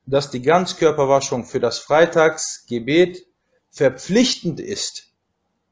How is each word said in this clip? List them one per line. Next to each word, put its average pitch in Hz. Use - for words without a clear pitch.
dass 139
die 127
Ganzkörperwaschung 143
für 127
das 117
Freitagsgebet 160
verpflichtend -
ist -